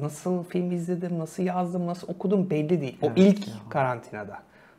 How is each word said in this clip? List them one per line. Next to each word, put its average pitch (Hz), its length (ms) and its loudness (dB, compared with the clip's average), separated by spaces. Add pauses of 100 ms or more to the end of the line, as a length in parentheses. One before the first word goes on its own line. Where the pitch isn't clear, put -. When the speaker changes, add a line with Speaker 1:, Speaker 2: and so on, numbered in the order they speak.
Speaker 1:
nasıl 175 420 -4
film 180 280 -2
izledim, 175 460 -4
nasıl 165 240 -6
yazdım, 180 440 -2
nasıl 175 220 -6
okudum 185 420 0
belli 151 300 2
değil. 131 220 -6
O 151 40 2
Speaker 2:
Evet 117 120 4
Speaker 1:
ilk 196 300 8
Speaker 2:
ya. - 60 -10 (160)
Speaker 1:
karantinada. 117 680 -2 (400)